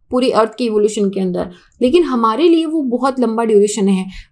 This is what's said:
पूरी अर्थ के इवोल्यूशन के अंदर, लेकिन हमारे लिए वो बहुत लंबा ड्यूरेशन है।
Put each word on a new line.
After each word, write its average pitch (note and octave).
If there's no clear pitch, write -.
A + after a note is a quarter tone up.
पूरी B3
अर्थ A3
के B3+
इवोल्यूशन G#3
के F#3+
अंदर, F3+
लेकिन D4+
हमारे B3+
लिए E4
वो D#4
बहुत B3+
लंबा A3+
ड्यूरेशन G#3
है। F#3+